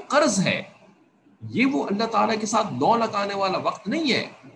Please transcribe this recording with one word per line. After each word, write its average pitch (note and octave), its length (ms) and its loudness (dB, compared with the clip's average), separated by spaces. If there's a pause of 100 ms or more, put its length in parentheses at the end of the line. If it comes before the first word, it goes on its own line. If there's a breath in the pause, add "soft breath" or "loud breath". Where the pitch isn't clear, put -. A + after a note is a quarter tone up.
قرض C4 380 2
ہے، F#2+ 160 0 (800)
یہ A#2+ 320 0
وہ C#4+ 140 0
اللہ G#3 240 -2
تعالیٰ G#3+ 280 2
کے A3 60 -4
ساتھ G#3 280 0
لو D#3 220 4
لگانے G#3 400 -2
والا F#3+ 280 0
وقت - 240 -4
نہیں D4 240 0
ہے۔ C3+ 140 0 (300)